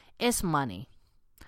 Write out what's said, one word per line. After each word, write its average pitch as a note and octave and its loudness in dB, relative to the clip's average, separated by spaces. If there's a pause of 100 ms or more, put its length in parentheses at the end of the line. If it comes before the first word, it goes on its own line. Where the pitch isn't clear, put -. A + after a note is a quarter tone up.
(200)
is A#3+ 2
money. C3+ 0 (580)